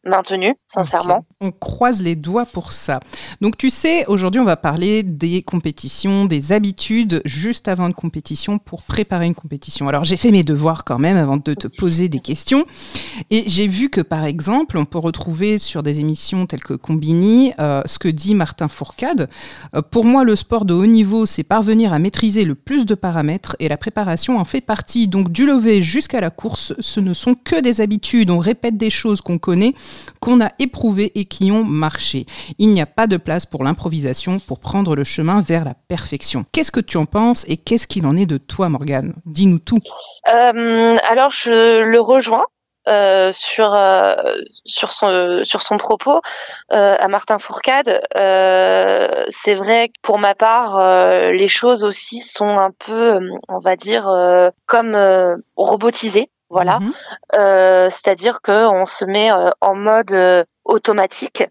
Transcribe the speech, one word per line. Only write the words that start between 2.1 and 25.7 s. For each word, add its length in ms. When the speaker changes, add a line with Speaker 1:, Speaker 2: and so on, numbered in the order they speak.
Speaker 2:
doigts 320
pour 260
ça. 280
Donc, 160
tu 100
sais, 380
aujourd'hui, 340
on 60
va 100
parler 460
des 400
compétitions, 800
des 280
habitudes, 760
juste 420
avant 200
une 60
compétition, 640
pour 260
préparer 420
une 80
compétition. 520
Alors, 180
j'ai 120
fait 140
mes 140
devoirs 400
quand 140
même 200
avant 180
de 160
te 140
poser 420
des 120
questions. 440
Et 180
j'ai 180
vu 240
que, 100
par 240
exemple, 540
on 80
peut 120
retrouver 600
sur 240
des 180
émissions 460
telles 180
que 100
Combini, 840
euh, 260
ce 140
que 100
dit 260
Martin 340
Fourcade. 600
Euh, « 160
Pour 160
moi, 180
le 120
sport 280
de 80
haut 140
niveau, 400
c'est 180
parvenir 480
à 60
maîtriser 460
le 100
plus 320
de 80
paramètres 640
et 100
la 80
préparation 640
en 60
fait 180
partie. 440
Donc, 240
du 140
lever 380